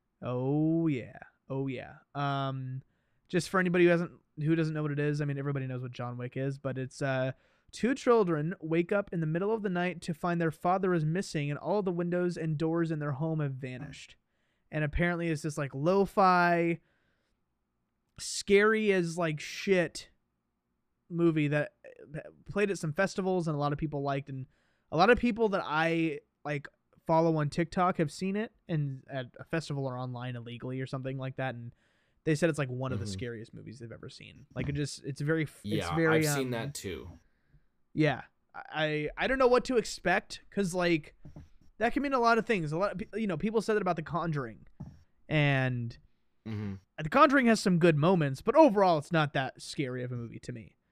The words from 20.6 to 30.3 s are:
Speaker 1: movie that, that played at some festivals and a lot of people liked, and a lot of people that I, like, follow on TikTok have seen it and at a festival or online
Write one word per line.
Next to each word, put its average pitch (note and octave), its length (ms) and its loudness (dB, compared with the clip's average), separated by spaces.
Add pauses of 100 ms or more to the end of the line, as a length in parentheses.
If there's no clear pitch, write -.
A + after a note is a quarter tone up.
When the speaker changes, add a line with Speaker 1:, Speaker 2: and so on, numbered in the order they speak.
Speaker 1:
movie E3 380 2
that, D3 240 -2 (400)
that D3 140 -12 (240)
played G3+ 200 0
at F3 80 -4
some D#3 140 -6
festivals F#3 560 -2
and D3+ 80 -2
a - 20 -4
lot C#3+ 140 0
of C#3+ 60 -4
people D3 240 -4
liked, C#3 260 -4
and C3 180 -10 (460)
a - 40 -2
lot F#3 140 6
of A#3+ 80 6
people A3+ 320 0
that F#3+ 140 -2
I, D#3+ 560 0 (240)
like, D3 240 -6 (380)
follow E3 300 4
on D3 140 2
TikTok F3+ 480 0
have D#3+ 120 0
seen F#3+ 260 -6
it A3 140 -4 (180)
and C#3+ 400 -2
at C3 180 -8 (120)
a - 60 -16
festival D3 420 -4
or B2+ 100 -6
online B2 400 -8